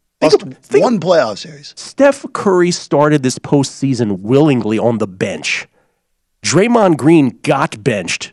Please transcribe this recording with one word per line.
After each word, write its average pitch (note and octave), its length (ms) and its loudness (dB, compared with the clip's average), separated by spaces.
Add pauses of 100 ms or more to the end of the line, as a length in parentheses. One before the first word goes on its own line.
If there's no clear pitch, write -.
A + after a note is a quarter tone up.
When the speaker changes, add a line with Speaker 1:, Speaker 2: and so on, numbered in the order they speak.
(200)
Speaker 1:
Think D4+ 120 2
Speaker 2:
Lost - 100 4
Speaker 1:
of, - 160 -14
think - 240 0
Speaker 2:
one A#3 180 0
playoff D3 380 0
series. D3 380 -20
Speaker 1:
Steph - 560 -2
Curry F3+ 380 0
started D3+ 520 0
this B2+ 160 -2
postseason B2 840 -2
willingly A#2 580 2
on A2+ 200 0
the G#2 80 -4
bench. F#2 600 -6 (760)
Draymond G3 540 2
Green C#3 460 2
got C#3 420 -2
benched G2+ 480 -4